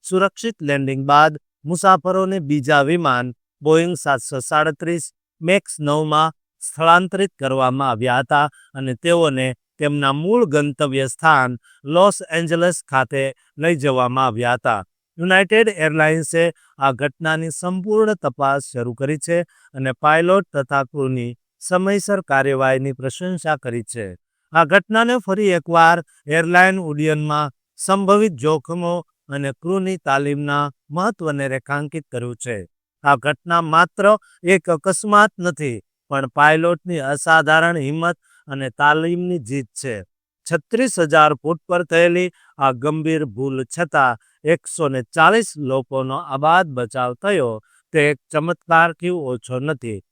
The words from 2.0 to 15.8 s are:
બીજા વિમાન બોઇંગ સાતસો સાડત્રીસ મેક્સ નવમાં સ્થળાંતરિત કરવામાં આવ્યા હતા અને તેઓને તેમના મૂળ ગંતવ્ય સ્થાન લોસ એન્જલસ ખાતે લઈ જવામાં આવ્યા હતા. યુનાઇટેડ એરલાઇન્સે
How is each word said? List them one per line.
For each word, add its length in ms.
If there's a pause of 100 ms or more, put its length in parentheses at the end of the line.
બીજા 440
વિમાન 480 (300)
બોઇંગ 340
સાતસો 440
સાડત્રીસ 680 (340)
મેક્સ 380
નવમાં 560 (280)
સ્થળાંતરિત 720
કરવામાં 560
આવ્યા 320
હતા 240 (260)
અને 240
તેઓને 520 (260)
તેમના 400
મૂળ 320
ગંતવ્ય 600
સ્થાન 500 (280)
લોસ 300 (140)
એન્જલસ 540
ખાતે 400 (320)
લઈ 200
જવામાં 500
આવ્યા 300
હતા. 240 (380)
યુનાઇટેડ 580
એરલાઇન્સે 680 (340)